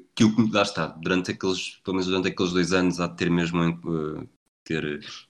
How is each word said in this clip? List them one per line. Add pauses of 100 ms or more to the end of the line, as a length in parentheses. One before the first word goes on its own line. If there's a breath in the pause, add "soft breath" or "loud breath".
(160)
que
o
que,
lá
está,
durante
aqueles,
pelo
menos
durante
aqueles
dois
anos,
há
de
ter
mesmo,
eh, (380)
ter (240 loud breath)